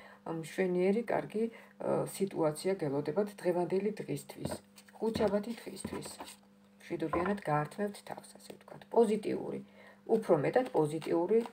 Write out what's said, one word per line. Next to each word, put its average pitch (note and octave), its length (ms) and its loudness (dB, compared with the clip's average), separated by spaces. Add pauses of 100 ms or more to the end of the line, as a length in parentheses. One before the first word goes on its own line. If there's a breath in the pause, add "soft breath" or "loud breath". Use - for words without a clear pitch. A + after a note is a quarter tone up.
(260 loud breath)
მშვენიერი, F3+ 800 2
კარგი, - 400 -2
აა, - 600 -2
სიტუაცია E3 680 0
გელოდებათ D3+ 580 0
დღევანდელი F3+ 600 0
დღისთვის, - 580 -6 (400)
ხუთშაბათი G#3+ 640 0
დღისთვის. - 540 -10 (680)
მშვიდობიანად E3+ 640 -2
გაართმევთ D3+ 600 -2
თავს, - 300 -14
ასე - 220 -20
ვთქვათ. - 320 -20
პოზიტიური, G3+ 760 2 (460 loud breath)
უფრო G#3 300 4
მეტად E3+ 320 2
პოზიტიური E3+ 680 2 (140)